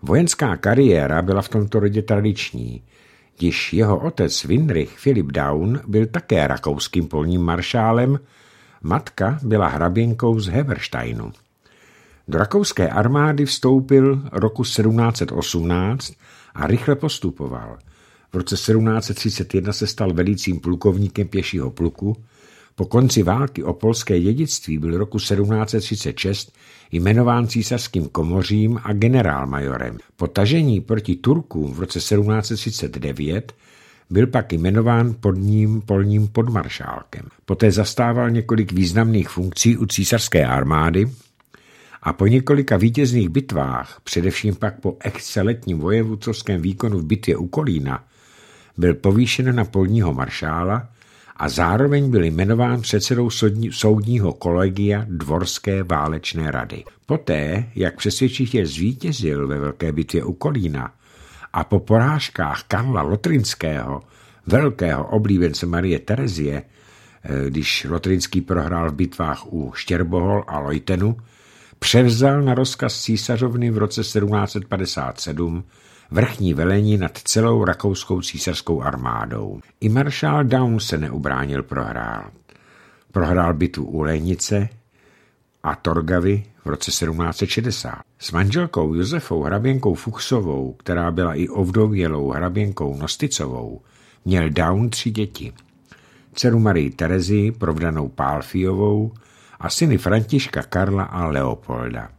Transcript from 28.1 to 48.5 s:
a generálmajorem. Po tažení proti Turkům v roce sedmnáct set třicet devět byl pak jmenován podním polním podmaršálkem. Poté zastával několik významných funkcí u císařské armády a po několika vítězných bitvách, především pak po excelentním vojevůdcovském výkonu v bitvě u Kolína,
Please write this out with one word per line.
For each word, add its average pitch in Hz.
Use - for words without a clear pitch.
a 107
generálmajorem. 69
Po 85
tažení 120
proti 110
Turkům 90
v 71
roce 90
sedmnáct 107
set 113
třicet -
devět 78
byl 104
pak 127
jmenován 113
podním 107
polním 104
podmaršálkem. -
Poté 101
zastával 117
několik 113
významných 98
funkcí 92
u 113
císařské 95
armády 78
a -
po 98
několika 131
vítězných 117
bitvách, 71
především 92
pak -
po -
excelentním 98
vojevůdcovském 104
výkonu 98
v 80
bitvě 85
u 92
Kolína, 80